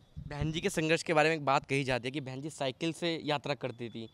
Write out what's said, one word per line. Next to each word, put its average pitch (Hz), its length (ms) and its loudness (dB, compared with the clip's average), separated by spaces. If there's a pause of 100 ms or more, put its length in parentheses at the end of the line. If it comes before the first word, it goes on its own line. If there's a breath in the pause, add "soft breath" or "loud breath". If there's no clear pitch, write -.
(200)
बहन 147 320 -4
जी 165 80 -2
के 190 100 0
संघर्ष 160 320 2
के 170 120 2
बारे 151 140 8
में 165 80 2
एक 143 80 -4
बात 135 220 2
कही 139 180 0
जाती 123 240 0
है 131 40 -8
कि 147 100 -2
बहन 131 180 -8
जी 151 100 -8
साइकिल 147 440 -2
से 165 300 -2
यात्रा 143 320 0
करती 120 320 -6
थी, 110 260 -10